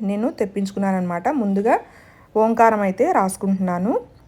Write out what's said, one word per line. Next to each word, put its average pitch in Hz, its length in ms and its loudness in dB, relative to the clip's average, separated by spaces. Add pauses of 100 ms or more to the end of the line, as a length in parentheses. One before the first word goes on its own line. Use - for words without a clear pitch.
నేను 208 300 -2
తెప్పించుకున్నాను 196 680 -4
అనమాట. 180 320 -2
ముందుగా 220 500 0 (580)
ఓంకారం 226 440 4
అయితే 202 300 0
రాసుకుంటున్నాను. 196 920 0 (260)